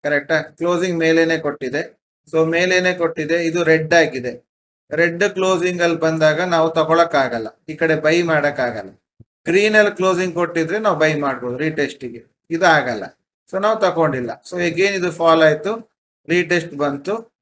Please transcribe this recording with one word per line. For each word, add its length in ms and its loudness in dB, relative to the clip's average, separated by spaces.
ಕರೆಕ್ಟಾ? 380 -2
ಕ್ಲೋಸಿಂಗ್ 560 -2
ಮೇಲೇನೆ 400 2
ಕೊಟ್ಟಿದೆ. 440 -6
So 200 2
ಮೇಲೇನೆ 440 2
ಕೊಟ್ಟಿದೆ, 500 -2
ಇದು 200 0
ರೆಡ್ 300 2
ಆಗಿದೆ. 520 0
ರೆಡ್ 340 0
ಕ್ಲೋಸಿಂಗ್ 480 0
ಅಲ್ಲಿ 160 0
ಬಂದಾಗ 420 2
ನಾವು 300 0
ತಗೊಳಕ್ 440 2
ಆಗಲ್ಲ, 340 0
ಈ 60 -10
ಕಡೆ 260 0
ಬೈ 220 2
ಮಾಡಕ್ 380 0
ಆಗಲ್ಲ. 300 -6
ಗ್ರೀನ್ 520 0
ಅಲ್ಲಿ 220 4
ಕ್ಲೋಸಿಂಗ್ 380 0
ಕೊಟ್ಟಿದ್ರೆ 440 -2
ನಾವು 200 0
ಬೈ 160 2
ಮಾಡ್ಬೋದು 420 -4
ರೀಟೆಸ್ಟಿಗೆ, 680 -6
ಇದು 160 0
ಆಗಲ್ಲ. 380 2
So 120 -4
ನಾವು 180 0
ತಗೊಂಡಿಲ್ಲ. 500 0
So 40 -12
again 360 -2
ಇದು 200 -2
ಫಾಲ್ 320 4
ಆಯ್ತು, 480 0
ರೀಟೆಸ್ಟ್ 460 0
ಬಂತು. 680 -6